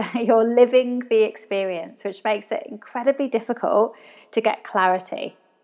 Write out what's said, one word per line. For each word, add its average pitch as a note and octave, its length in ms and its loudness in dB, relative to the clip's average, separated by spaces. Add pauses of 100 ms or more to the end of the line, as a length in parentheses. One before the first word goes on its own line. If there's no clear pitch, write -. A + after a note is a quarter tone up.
<laughs> - 140 -8
you're A3+ 300 4
living B3 640 4
the A3 140 4
experience, F#3+ 800 -6
which G3 200 -10
makes G#3+ 280 -2
it - 180 -4
incredibly C4 580 -4
difficult A3+ 680 -2 (360)
to - 80 -2
get G#3+ 240 -2
clarity, - 720 -2 (280)